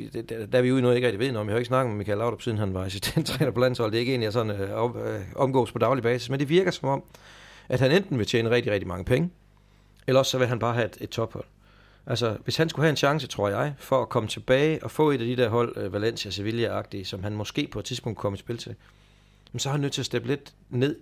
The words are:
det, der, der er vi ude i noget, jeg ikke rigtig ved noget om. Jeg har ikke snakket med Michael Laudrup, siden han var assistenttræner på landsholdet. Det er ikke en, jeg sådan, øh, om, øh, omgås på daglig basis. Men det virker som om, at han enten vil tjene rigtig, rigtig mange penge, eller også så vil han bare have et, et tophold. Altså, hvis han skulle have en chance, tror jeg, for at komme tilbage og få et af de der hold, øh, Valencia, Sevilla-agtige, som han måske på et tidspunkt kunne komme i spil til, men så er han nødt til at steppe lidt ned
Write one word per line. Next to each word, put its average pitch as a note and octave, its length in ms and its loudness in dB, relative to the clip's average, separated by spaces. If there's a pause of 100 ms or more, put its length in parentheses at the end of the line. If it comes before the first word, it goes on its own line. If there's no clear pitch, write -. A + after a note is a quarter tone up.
(120)
det, A#2 160 -8
der, A2+ 180 -8
der B2+ 120 2
er B2+ 40 6
vi B2+ 100 4
ude C3+ 60 4
i B2+ 40 4
noget, B2 120 6
jeg - 20 6
ikke B2 100 2
rigtig G2+ 140 2
ved C3 120 2
noget A2 80 -2
om. G#2 80 -2
Jeg G2+ 60 0
har A#2 40 2
ikke B2 100 0
snakket B2+ 220 2
med G#2 80 -2
Michael G2+ 200 -2
Laudrup, A2+ 240 -2
siden A2 160 -2
han G2 160 0
var F#2 100 -2
assistenttræner C3 680 -2
på A2+ 80 0
landsholdet. A#2+ 320 2
Det A2+ 60 0
er - 20 2
ikke B2+ 140 0
en, A#2+ 80 0
jeg G#2+ 100 0
sådan, G#2+ 280 0
øh, G#2 220 -2
om, A#2 140 0
øh, A2 240 -4 (140)
omgås C3 380 2
på A#2+ 60 -6
daglig A#2+ 240 2
basis. A#2+ 280 0
Men C3+ 100 -2
det C#3+ 80 0
virker F3+ 220 4
som - 180 -4
om, C#3 140 0 (640)
at B2+ 120 0
han C3 120 4
enten E3+ 260 2
vil G2+ 80 0
tjene A2+ 240 2
rigtig, A#2+ 220 2
rigtig F#2 160 -2
mange F2+ 160 -6
penge, D#3+ 260 2 (760)
eller C3 120 4
også C3+ 120 4
så C3 80 0
vil B2+ 80 4
han A#2+ 120 -2
bare A#2 160 0
have A#2 120 2
et, - 140 -14
et G#2 100 -10
tophold. - 340 -4 (640)
Altså, A2+ 380 0
hvis - 120 -2
han E3 120 2
skulle D3 160 0
have E3 60 4
en C3+ 60 0
chance, C#3+ 300 2
tror G2+ 220 -2
jeg, C3 300 -2
for C3 240 0
at A2 60 -4
komme G#2+ 200 0
tilbage C3+ 560 2
og A#2 60 -8
få D3+ 200 4
et C3+ 100 2
af A#2 60 -2
de B2 100 -2
der B2 120 4
hold, A#2 280 0
øh, G2+ 160 -4
Valencia, G#2+ 380 -2
Sevilla-agtige, G2+ 760 -4
som F#2+ 180 -8
han G#2 100 -4
måske G#2+ 400 -4
på A2 60 -8
et G#2 60 -8
tidspunkt A#2+ 320 -6
kunne - 60 -8
komme G2 140 -2
i - 20 -16
spil A#2 200 -10
til, A2+ 160 -12 (800)
men B2 80 -6
så - 80 -2
er C#3 40 0
han D3 80 0
nødt C#3 120 0
til C3+ 100 -4
at A#2 40 -4
steppe A#2 220 -2
lidt C#3 240 -4 (180)
ned C3 300 0